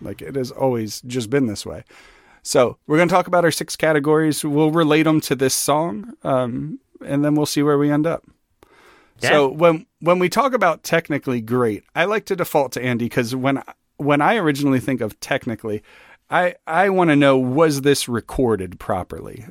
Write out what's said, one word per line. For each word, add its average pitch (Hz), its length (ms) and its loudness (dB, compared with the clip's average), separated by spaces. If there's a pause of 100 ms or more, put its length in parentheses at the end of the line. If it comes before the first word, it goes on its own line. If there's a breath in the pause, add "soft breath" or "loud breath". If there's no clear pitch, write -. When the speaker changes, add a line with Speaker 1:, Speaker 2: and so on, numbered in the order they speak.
Speaker 1:
Like, 98 220 -14
it 80 120 -12
has 127 160 -6
always 117 520 -4
just 120 280 -8
been 135 160 2
this 101 180 -6
way. 80 200 -12 (580 soft breath)
So 123 340 0 (120)
we're 151 100 2
gonna 175 100 4
talk 180 200 0
about 175 160 2
our 160 80 2
six - 240 -8
categories. 156 680 0
We'll 151 280 2
relate 156 340 2
'em 156 140 4
to 143 160 -2
this 131 180 0
song, 180 600 -4 (100)
um, 135 560 -4 (240)
and 143 200 -2
then 147 120 2
we'll 147 100 0
see 143 160 -2
where 143 160 2
we 147 140 2
end 151 160 0
up. - 160 -6 (960 soft breath)
Speaker 2:
Yeah. 123 100 0
Speaker 1:
So 147 200 4
when, 160 360 2 (140)
when 175 180 2
we 180 100 2
talk 247 240 0
about 185 300 0
technically 143 580 -2
great, 113 440 -2 (100)
I 165 120 0
like 208 180 -2
to 196 100 -4
default 156 380 -2
to 120 100 -6
Andy, 120 260 -2
'cause 127 280 -2
when, 131 260 -2 (360)
when 143 220 2
I 180 160 4
originally 143 420 0
think 123 220 -4
of 110 200 -6
technically, 113 640 -6 (460 loud breath)
I, 175 280 0 (100)
I 180 240 0
wanna 175 260 4
know, 139 220 6
was 139 420 2
this 135 300 2
recorded 104 680 -2
properly? 95 720 -8